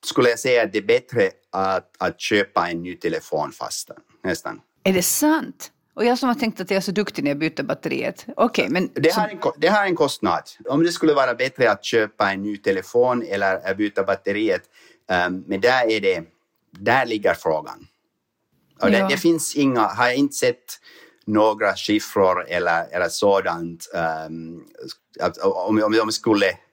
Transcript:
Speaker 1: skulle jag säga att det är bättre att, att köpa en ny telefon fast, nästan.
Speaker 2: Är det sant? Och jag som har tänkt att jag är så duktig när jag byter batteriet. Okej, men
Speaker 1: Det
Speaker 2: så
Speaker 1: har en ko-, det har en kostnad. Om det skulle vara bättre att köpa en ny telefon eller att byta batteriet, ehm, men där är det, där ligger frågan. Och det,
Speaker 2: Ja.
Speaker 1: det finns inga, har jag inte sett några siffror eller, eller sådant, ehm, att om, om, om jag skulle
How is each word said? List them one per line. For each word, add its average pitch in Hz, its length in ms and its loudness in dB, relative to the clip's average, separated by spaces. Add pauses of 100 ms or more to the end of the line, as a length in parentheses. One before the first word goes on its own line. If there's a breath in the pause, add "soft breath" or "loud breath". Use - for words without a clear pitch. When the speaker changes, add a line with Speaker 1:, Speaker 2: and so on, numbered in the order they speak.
Speaker 1:
skulle 123 240 2
jag 117 80 -2
säga 123 240 2
att 101 100 -2
det 104 60 0
är 98 40 -2
bättre 113 480 2 (220)
att, 95 460 -2
att 90 220 -4
köpa 95 500 0
en 85 120 -6
ny 90 140 -10
telefon 78 560 -4
fast, - 380 -12 (320)
nästan. - 380 -8 (240)
Speaker 2:
Är 190 80 2
det 185 100 2
sant? - 680 -2 (240)
Och 214 100 -2
jag 247 140 2
som 262 100 -2
har 240 80 2
tänkt 220 240 -4
att 180 100 -6
jag 196 60 2
är 196 40 2
så 190 120 -6
duktig 185 320 -4
när 143 60 0
jag 143 80 -4
byter 160 240 -4
batteriet. - 640 -6 (100)
Okej, - 340 2
men 180 240 -2
Speaker 1:
Det 156 200 2
Speaker 2:
så 220 60 0
Speaker 1:
har 214 80 0
en 202 100 -12
ko-, 160 200 -2
det 156 100 2
har 208 180 4
en 175 100 0
kostnad. 98 460 0 (260)
Om 143 140 2
det 170 100 2
skulle 156 220 2
vara 131 200 2
bättre 123 360 2
att 101 140 -2
köpa 107 480 0
en 98 100 -4
ny 104 140 -4
telefon 120 680 0
eller 98 480 -2
att 98 60 -2
byta 104 280 -2
batteriet, 98 580 -2 (480 soft breath)
ehm, 90 360 -2
men 95 140 -4
där 120 300 4
är 107 100 0
det, 92 220 0 (560)
där 120 280 2
ligger 101 280 0
frågan. - 520 -6 (960)
Och - 80 4
det, - 80 4
Speaker 2:
Ja. 190 100 2
Speaker 1:
det - 80 0
finns 160 400 0
inga, 135 240 2
har 107 260 2
jag 123 100 2
inte 143 180 0
sett - 440 -2 (460 loud breath)
några 107 500 2
siffror 95 720 0
eller, 85 380 0 (100)
eller 87 120 0
sådant, 85 840 -2
ehm, 82 680 -6 (600)
att 87 180 -2
om, 98 140 2 (160)
om, 107 160 2
om 107 100 0
jag 110 200 2
skulle 101 320 2 (260)